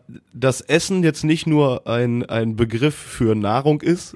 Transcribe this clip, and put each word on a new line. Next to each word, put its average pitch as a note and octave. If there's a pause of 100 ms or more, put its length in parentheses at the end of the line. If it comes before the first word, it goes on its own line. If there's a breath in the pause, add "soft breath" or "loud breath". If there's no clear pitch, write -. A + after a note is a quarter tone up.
(340)
dass B2+
Essen E3+
jetzt D#3
nicht D#3
nur D3
ein, A#2+
ein A2+
Begriff A#2
für -
Nahrung C3
ist, -